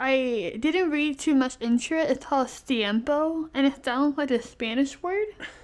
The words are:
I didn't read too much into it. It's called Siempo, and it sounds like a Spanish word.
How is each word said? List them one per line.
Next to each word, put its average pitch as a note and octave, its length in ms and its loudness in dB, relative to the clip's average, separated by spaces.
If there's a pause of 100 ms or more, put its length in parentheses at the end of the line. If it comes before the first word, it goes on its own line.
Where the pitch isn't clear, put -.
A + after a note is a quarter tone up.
I B3+ 580 0
didn't D#4+ 320 2
read D4 300 0
too D4+ 160 2
much B3+ 240 2
into A#3 340 0
it. D#4+ 160 2
It's C4+ 160 -2
called C4+ 220 2
Siempo, C#4+ 1040 0
and C4+ 120 2
it C#4 180 0
sounds C#4 340 0
like C#4+ 140 -2
a A#3 100 0
Spanish A#3+ 600 -4
word. G4 240 -2 (380)